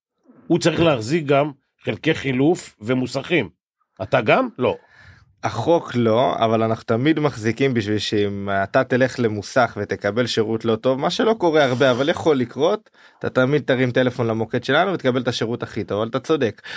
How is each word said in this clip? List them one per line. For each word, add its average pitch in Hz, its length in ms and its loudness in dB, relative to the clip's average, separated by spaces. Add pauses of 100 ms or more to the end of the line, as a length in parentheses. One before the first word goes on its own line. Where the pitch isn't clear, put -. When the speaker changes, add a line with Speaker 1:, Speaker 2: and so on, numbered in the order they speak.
(480)
Speaker 1:
הוא 165 120 2
צריך 156 200 0
להחזיק 151 460 0
גם 143 260 2 (320)
חלקי 127 300 -2
חילוף 139 680 -2
ומוסכים. 127 680 -2 (540)
אתה 127 180 0
גם? 170 260 2 (100)
לא. 113 200 0 (680)
Speaker 2:
החוק 151 520 0
לא, 120 400 2
אבל 113 280 2
אנחנו 113 200 -2
תמיד 143 360 2
מחזיקים 127 540 0
בשביל 107 240 0
שאם 101 520 -2
אתה 98 340 0
תלך 127 360 0
למוסך 110 600 0
ותקבל 101 460 -2
שירות 110 380 -2
לא 113 100 0
טוב, 131 240 0
מה 165 100 -2
שלא 220 240 0
קורה 156 300 2
הרבה, 127 280 4
אבל 135 180 0
יכול 156 280 2
לקרות, 147 520 -2 (300)
אתה - 100 -6
תמיד 131 320 2
תרים 127 300 0
טלפון 123 360 0
למוקד 113 360 -2
שלנו 175 300 0
ותקבל 131 280 0
את 117 60 -6
השירות 117 360 -4
הכי - 200 -6
טוב, 101 180 -4
אבל 113 80 -2
אתה 131 100 -4
צודק. 131 420 -2 (160)